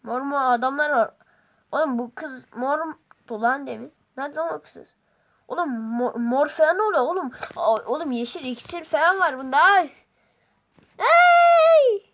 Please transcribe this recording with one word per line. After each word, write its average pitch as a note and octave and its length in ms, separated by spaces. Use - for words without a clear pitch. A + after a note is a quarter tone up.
Mor A#3+ 180
mor C#4 320
adamlar C4 360
var. B3 220
Oğlum C#4 260
bu A#3+ 180
kız C4+ 280
mor C4+ 240
lan B3 360
demin. B3 260
Nerede C#4+ 180
lan D#4+ 180
o - 80
kız? - 260
Oğlum D#4+ 220
mor, A3+ 460
mor B3 340
falan D#4+ 280
ne G#4 40
oluyor G4 200
oğlum? D4+ 300
Aa, A3 200
oğlum C#4+ 360
yeşil A#3+ 340
iksir B3+ 380
falan E4+ 360
var D4 180
bunda. C4 200
Ay! F4+ 340
Ay! E5 1000